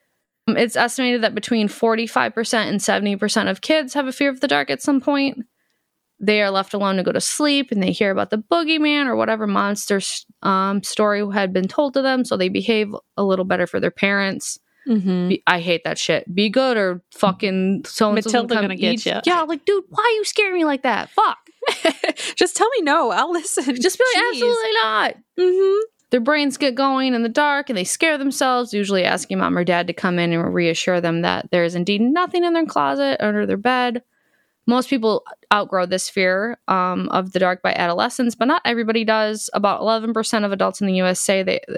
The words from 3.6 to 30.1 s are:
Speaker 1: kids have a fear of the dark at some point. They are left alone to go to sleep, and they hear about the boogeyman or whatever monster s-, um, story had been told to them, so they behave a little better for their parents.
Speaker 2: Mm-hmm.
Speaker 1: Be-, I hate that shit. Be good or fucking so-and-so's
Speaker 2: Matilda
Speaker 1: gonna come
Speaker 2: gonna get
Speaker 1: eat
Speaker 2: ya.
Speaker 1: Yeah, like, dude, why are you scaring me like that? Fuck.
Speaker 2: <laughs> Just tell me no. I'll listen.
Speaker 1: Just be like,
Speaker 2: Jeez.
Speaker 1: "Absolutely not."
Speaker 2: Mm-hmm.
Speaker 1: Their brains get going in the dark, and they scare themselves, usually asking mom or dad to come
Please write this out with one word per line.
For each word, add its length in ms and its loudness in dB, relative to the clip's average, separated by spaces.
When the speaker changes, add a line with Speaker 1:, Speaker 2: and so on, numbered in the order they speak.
Speaker 1:
kids 320 0
have 140 -2
a 60 -6
fear 160 0
of 100 -8
the 80 -2
dark 220 0
at 120 -2
some 200 2
point. 440 -2
They 220 2
are 100 2
left 220 -2
alone 240 0
to 60 0
go 100 0
to 80 0
sleep, 500 0
and 100 0
they 100 2
hear 200 0
about 180 -2
the 80 -2
boogeyman 720 0
or 80 0
whatever 320 0
monster 500 0
s-, 280 -6
um, 420 0
story 480 0
had 220 0
been 140 0
told 260 0
to 80 0
them, 240 0
so 100 -2
they 140 0
behave 440 -2
a 60 0
little 220 0
better 220 0
for 120 -4
their 120 0
parents. 680 -2
Speaker 2:
Mm-hmm. 420 0
Speaker 1:
Be-, 180 0
I 140 4
hate 240 -2
that 120 -4
shit. 360 -2
Be 160 2
good 280 2
or 240 -2
fucking 720 0
so-and-so's 480 0
Speaker 2:
Matilda 220 2
Speaker 1:
gonna 120 2
come 20 -
Speaker 2:
gonna 120 -6
get 120 2
Speaker 1:
eat 120 -4
Speaker 2:
ya. 200 -2
Speaker 1:
Yeah, 180 2
like, 200 -6
dude, 260 0
why 140 -2
are 40 0
you 80 -2
scaring 300 0
me 100 2
like 180 -2
that? 260 -2
Fuck. 300 0
Speaker 2:
<laughs> 520 -2
Just 220 0
tell 120 2
me 120 0
no. 300 2
I'll 200 0
listen. 320 -4
Speaker 1:
Just 180 0
be 60 4
like, 100 4
Speaker 2:
Jeez. 80 2
Speaker 1:
"Absolutely 400 0
not." 300 0
Speaker 2:
Mm-hmm. 400 4
Speaker 1:
Their 100 4
brains 360 0
get 180 0
going 400 2
in 80 0
the 60 0
dark, 400 0
and 80 -2
they 60 -2
scare 360 0
themselves, 520 0
usually 320 0
asking 360 0
mom 180 0
or 60 0
dad 240 0
to 60 -4
come 260 -2